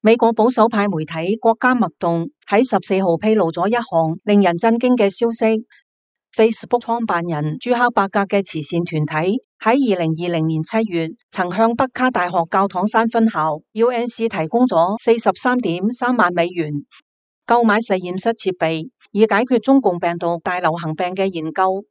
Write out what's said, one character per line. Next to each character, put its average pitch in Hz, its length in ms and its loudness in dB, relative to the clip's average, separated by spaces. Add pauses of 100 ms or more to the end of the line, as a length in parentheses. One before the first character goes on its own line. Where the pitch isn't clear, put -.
美 226 120 6
國 233 160 2
保 220 160 2
守 226 180 2
派 214 220 0
媒 156 160 -4
體 165 320 -4
國 226 200 0
家 254 160 2
脈 220 140 0 (100)
動 170 320 -2 (200)
喺 202 100 4
十 247 260 0
四 190 160 0
號 175 140 2
披 220 200 0
露 175 140 2
咗 175 200 -2
一 - 20 0
項 170 540 0
令 208 160 6
人 175 160 2
震 226 180 2
驚 247 220 2
嘅 202 120 4
消 233 220 -2
息。 220 320 0 (720)
Facebook 233 460 2
創 233 240 -4
辦 170 180 -2
人 151 340 -4
朱 240 160 -4
克 247 180 2
伯 202 180 2
格 202 160 -2
嘅 196 180 0
慈 160 180 -8
善 170 220 -2
團 156 220 -2
體 165 340 -2 (240)
喺 240 320 2
二 - 60 -6
零 160 100 0
二 170 220 -4
零 160 120 0
年 160 160 0
七 220 300 -2
月 165 160 -2 (220)
曾 180 260 -4
向 226 180 2
北 262 200 0
卡 254 180 0
大 180 160 -2
學 175 120 0 (120)
教 196 160 2
堂 190 180 -4
山 226 220 0
分 226 240 2
校 156 300 -2 (100)
U 226 160 0
N 247 180 -2
C 226 220 -4
提 190 220 -4
供 247 180 2
咗 185 340 2
四 226 120 2
十 226 180 2 (100)
三 254 180 0
點 185 300 -2
三 247 280 -2
萬 180 160 2
美 170 140 0
元， 165 260 -4 (720)
購 240 160 4
買 214 160 4
實 208 200 -2
驗 180 220 -8
室 - 100 -2
設 190 260 -4
備， 160 320 -2 (240)
以 202 80 2
解 220 240 2
決 247 140 2
中 269 200 4
共 190 180 2
病 170 200 -2
毒 170 260 -2
大 180 160 -4
流 175 140 0
行 160 220 -6
病 180 200 -4
嘅 196 160 -2
研 160 220 -8
究。 190 380 -2